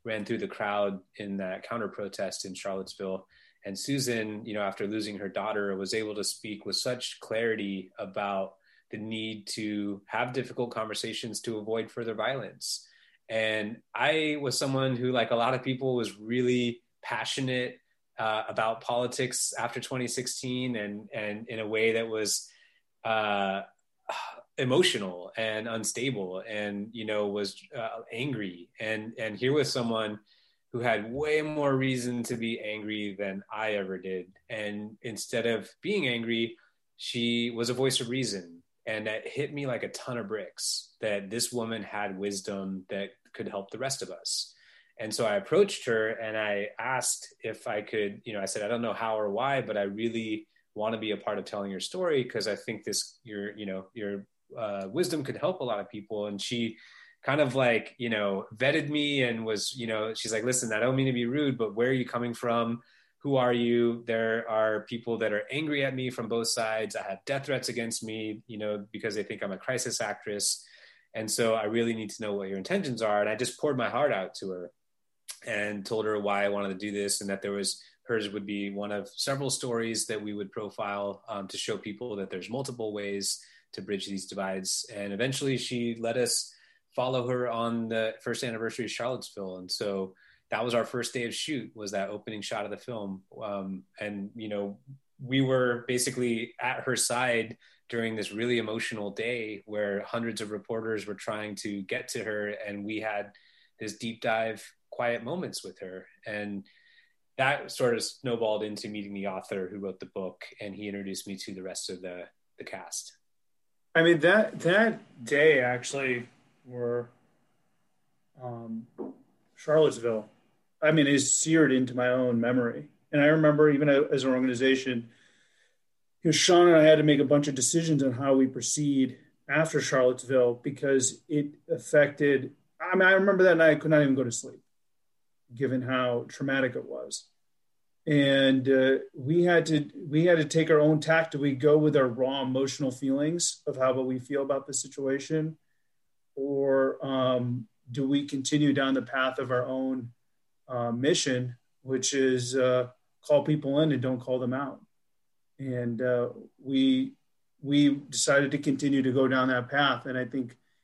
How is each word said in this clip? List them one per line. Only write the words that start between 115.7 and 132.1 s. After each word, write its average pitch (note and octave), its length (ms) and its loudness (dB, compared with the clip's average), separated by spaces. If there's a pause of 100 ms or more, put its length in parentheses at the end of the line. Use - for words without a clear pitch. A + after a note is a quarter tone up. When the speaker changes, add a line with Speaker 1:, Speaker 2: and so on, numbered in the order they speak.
Speaker 2:
or, A#2+ 400 -2 (1300)
um, A#2 440 -10 (680)
Charlottesville, A#2+ 720 4 (520)
I D#3 120 6
mean, D#3 140 8
is C#3 280 4
seared D#3+ 380 6
into B2+ 220 2
my B2+ 140 2
own B2 320 4
memory. B2 480 0 (220)
And D3 100 4
I C#3+ 60 8
remember D3+ 440 8
even C#3+ 180 4
a-, C#3+ 240 6
as C3 120 2
an C3 60 4
organization, B2+ 800 2 (1160)
you E3+ 60 2
know, D#3 40 6
Sean F3 360 8
and E3+ 80 10
I D#3 80 10
had D#3 140 12
to D3+ 60 6
make C#3+ 160 6
a D3 40 6
bunch C#3+ 240 6
of C#3 60 -2
decisions D#3 480 2
on C3+ 100 2
how C3+ 220 4
we C3+ 120 6
proceed C3 720 2 (300)
after D3+ 320 2
Charlottesville B2+ 800 4
because C#3 640 2
it D3 260 0 (160)
affected, C#3+ 800 4 (280)